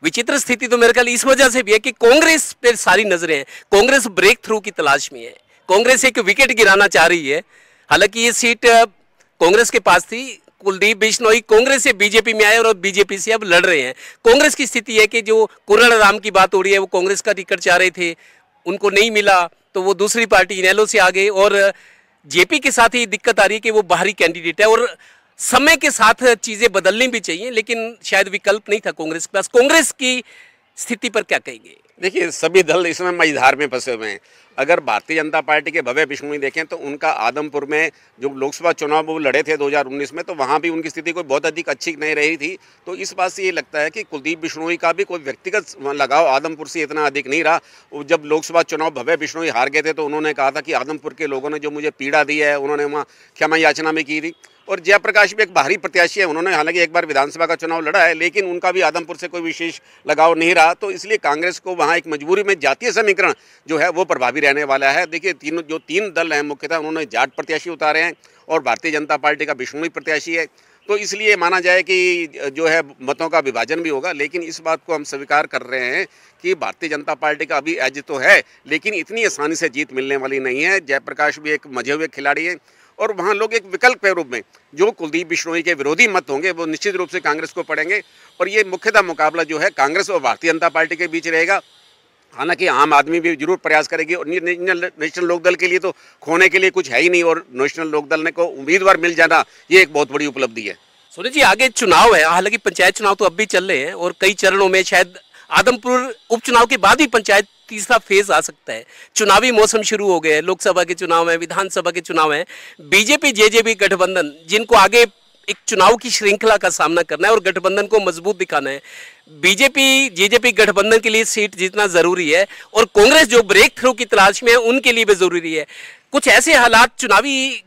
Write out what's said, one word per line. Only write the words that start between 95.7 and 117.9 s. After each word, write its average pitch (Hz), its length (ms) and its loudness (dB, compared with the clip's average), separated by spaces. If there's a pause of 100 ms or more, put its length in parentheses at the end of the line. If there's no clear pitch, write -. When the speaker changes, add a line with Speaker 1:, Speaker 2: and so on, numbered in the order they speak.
Speaker 2:
तो 185 120 -4 (300)
खोने 175 280 2
के 185 100 2
लिए 190 100 2
कुछ 185 220 -4
है 139 100 2
ही 175 80 2
नहीं 175 140 2
और 165 300 0
नेशनल 143 340 -4
लोकदल 151 340 -4
ने 160 100 -4
को 170 120 -4
उम्मीदवार 170 540 0
मिल 170 160 -2
जाना 160 320 2 (260)
ये 185 100 8
एक 151 120 0
बहुत 143 180 -2
बड़ी 147 140 -4
उपलब्धि 120 360 -6
है। 98 160 -12 (380)
Speaker 1:
सोनी 196 140 -8
जी, 277 120 0
आगे 226 280 4
चुनाव 196 460 4
है, 160 100 4
हालांकि 185 320 0
पंचायत 185 380 0
चुनाव 202 200 0
तो 202 100 0
अब 170 80 0
भी 214 120 -2
चल 185 180 -2
रहे 185 140 -2
हैं 151 160 -4
और 180 280 -4
कई 196 120 2
चरणों 190 360 2
में 190 140 2
शायद 180 300 0 (380)
आदमपुर 247 640 0 (140)
उपचुनाव 233 360 2
के 247 120 0
बाद 208 240 4
ही 285 60 4
पंचायत 208 380 0 (240)
तीसरा 220 280 -2
फेज 196 340 0
आ 156 100 2
सकता - 320 -12
है। 113 120 -12 (300)
चुनावी 214 360 4
मौसम 220 300 4
शुरू 202 260 -2
हो 175 120 2
गया 156 160 2
है, 156 60 2
लोकसभा 180 420 0
के 170 100 -4
चुनाव 170 360 0
हैं, 165 80 0
विधानसभा 175 540 -4
के 175 100 -6
चुनाव 160 320 0
हैं। 160 120 -4 (360)
बीजेपी 220 500 0
जेजेपी 220 440 2
गठबंधन 180 760 -2
जिनको 220 260 0
आगे 202 260 6 (480)
एक 202 60 -8 (120)
चुनाव 208 280 4
की 233 140 -8
श्रृंखला 208 480 2
का 190 120 -2
सामना 165 320 0
करना 165 260 -2
है 220 60 4
और 220 60 4
गठबंधन 190 460 -2
को 214 140 2